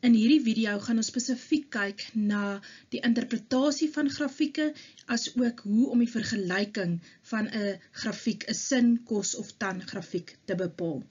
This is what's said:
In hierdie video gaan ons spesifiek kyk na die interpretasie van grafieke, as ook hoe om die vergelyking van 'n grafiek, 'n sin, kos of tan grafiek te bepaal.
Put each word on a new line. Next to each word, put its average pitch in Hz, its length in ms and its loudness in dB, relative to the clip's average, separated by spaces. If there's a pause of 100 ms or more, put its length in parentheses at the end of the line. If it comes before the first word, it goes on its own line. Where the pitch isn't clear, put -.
In 240 80 8
hierdie 240 320 6
video 220 380 2
gaan 233 180 0
ons 220 80 -2
spesifiek 262 540 -2 (100)
kyk 202 300 -4 (100)
na 208 280 0 (520)
die - 80 -4
interpretasie 254 960 0
van 285 180 0
grafieke, 302 540 -2 (420)
as 240 240 0
ook 240 320 0
hoe 214 300 4
om 240 100 6
die 233 60 -2
vergelyking 196 880 -2 (320)
van 220 180 -2
'n 202 300 -4 (240)
grafiek, 214 420 -4
'n - 80 -6
sin, 240 400 4 (160)
kos 208 240 -2
of - 240 -8
tan 190 240 -4
grafiek 180 640 -8
te 190 100 -4
bepaal. 175 560 -4